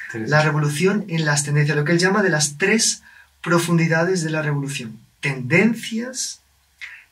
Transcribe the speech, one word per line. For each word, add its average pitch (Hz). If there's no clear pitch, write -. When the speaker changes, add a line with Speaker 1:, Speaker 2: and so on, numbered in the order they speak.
Speaker 1:
Interesante. 110
Speaker 2:
La 151
revolución 151
en 160
las 147
tendencias, 147
lo 147
que 170
él 170
llama 190
de 185
las 151
tres 214
profundidades 165
de 156
la 156
revolución. 139
Tendencias, 220